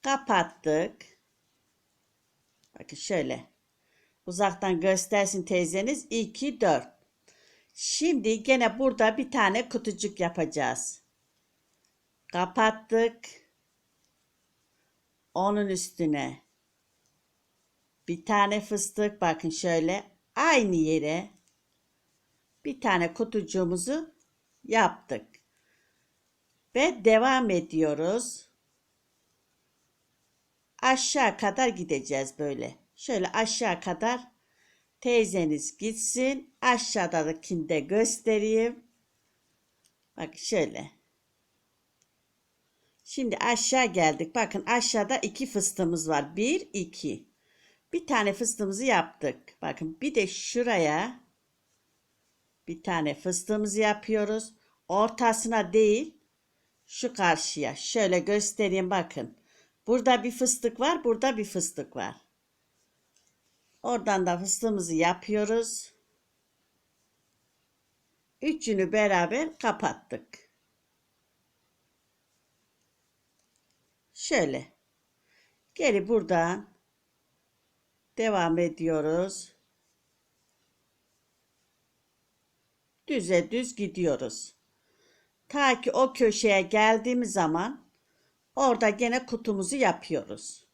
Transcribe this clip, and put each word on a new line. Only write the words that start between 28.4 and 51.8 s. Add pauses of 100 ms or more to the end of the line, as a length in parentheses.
Aşağı
kadar
gideceğiz
böyle. (180)
Şöyle
aşağı
kadar (800)
teyzeniz
gitsin.
Aşağıdakini
de
göstereyim. (1300)
Bak
şöyle. (2250)
Şimdi
aşağı
geldik.
Bakın
aşağıda
iki
fıstığımız
var.
Bir,
iki. (640)
Bir
tane
fıstığımızı
yaptık.
Bakın
bir
de
şuraya (1500)